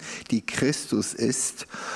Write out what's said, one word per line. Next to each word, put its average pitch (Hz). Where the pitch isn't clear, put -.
die 113
Christus -
ist. -